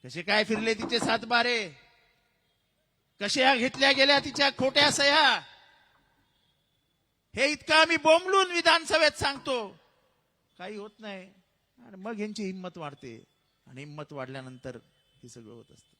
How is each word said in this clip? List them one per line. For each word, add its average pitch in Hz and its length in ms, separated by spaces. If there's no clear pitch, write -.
कसे 131 180
काय 208 220
फिरले 220 300
तिचे 226 260
सातबारे? 233 680
कसे 202 220
ह्या 269 140
घेतल्या 269 360
गेल्या 277 280
तिच्या 277 300
खोट्या 277 420
सह्या? 285 480
हे 277 160
इतकं 302 240
आम्ही 320 220
बोंबलून 359 540
विधानसभेत 320 600
सांगतो, 269 680
काही 202 200
होत 214 220
नाही. 196 340
आणि 220 100
मग 202 240
यांची 214 240
हिंमत 185 340
वाढते 160 460
आणि 131 160
हिंमत 147 300
वाढल्यानंतर 131 640
हे 123 60
सगळं 117 240
होत 117 180
असतं. - 280